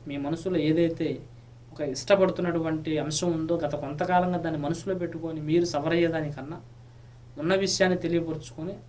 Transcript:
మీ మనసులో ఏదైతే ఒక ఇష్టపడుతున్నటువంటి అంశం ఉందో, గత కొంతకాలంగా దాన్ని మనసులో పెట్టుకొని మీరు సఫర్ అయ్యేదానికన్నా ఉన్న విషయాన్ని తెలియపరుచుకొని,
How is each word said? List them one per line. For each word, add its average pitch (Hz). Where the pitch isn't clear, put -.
మీ 143
మనసులో 165
ఏదైతే 160
ఒక -
ఇష్టపడుతున్నటువంటి 160
అంశం 151
ఉందో, 160
గత 147
కొంతకాలంగా 180
దాన్ని 160
మనసులో 165
పెట్టుకొని 165
మీరు 160
సఫర్ 156
అయ్యేదానికన్నా 160
ఉన్న 170
విషయాన్ని 185
తెలియపరుచుకొని, 160